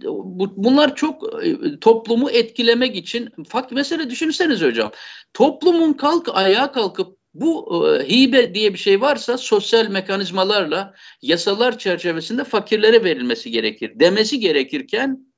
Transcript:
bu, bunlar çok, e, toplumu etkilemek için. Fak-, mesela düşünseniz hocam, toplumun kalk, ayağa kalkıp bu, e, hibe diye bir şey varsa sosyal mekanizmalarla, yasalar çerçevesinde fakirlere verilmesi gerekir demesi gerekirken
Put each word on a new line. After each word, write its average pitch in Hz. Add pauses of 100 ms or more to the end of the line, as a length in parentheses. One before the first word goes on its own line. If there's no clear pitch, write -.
bu, 185
bunlar 269
çok, -
e, -
toplumu 226
etkilemek 233
için. 190 (200)
Fak-, -
mesela 277
düşünseniz 311
hocam, 113 (440)
toplumun 320
kalk, 294
ayağa 208
kalkıp 190 (180)
bu, 175
e, 151
hibe 240
diye 208
bir -
şey 196
varsa 254
sosyal 220
mekanizmalarla, 190 (280)
yasalar 202
çerçevesinde 175
fakirlere 220
verilmesi 123
gerekir 110
demesi 185
gerekirken 190 (120)